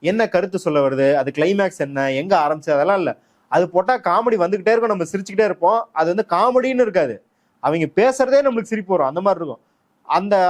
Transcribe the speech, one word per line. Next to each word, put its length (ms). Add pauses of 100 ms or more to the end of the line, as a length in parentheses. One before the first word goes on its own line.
என்ன 240
கருத்து 320
சொல்ல 220
வருது, 360
அது 140
கிளைமேக்ஸ் 500
என்ன, 320
எங்க 240
ஆரம்பிச்சு, 340
அதெல்லாம் 280
இல்ல. 120 (420)
அது 160
போட்டா 320
காமெடி 360
வந்துகிட்டே 360
இருக்கும், 220
நம்ம 120
சிரிச்சுக்கிட்டே 380
இருப்போம். 360 (120)
அது 160
வந்து 200
காமெடின்னு 560
இருக்காது, 300 (480)
அவங்க 320
பேசுறதே 480
நம்மளுக்கு 300
சிரிப்பு 220
வரும், 160
அந்த 100
மாதிரி 200
இருக்கும். 220 (460)
அந்த, 260 (160)